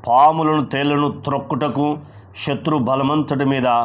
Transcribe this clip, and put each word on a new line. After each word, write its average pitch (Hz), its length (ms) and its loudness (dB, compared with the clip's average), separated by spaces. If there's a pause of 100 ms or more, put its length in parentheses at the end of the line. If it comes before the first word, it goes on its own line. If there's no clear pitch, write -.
పాములను 156 560 4
తేళ్లను 143 460 0
త్రొక్కుటకు 143 880 -4 (480)
శత్రు 147 300 -2
బలమంతటి 139 680 0
మీద 135 240 0 (160)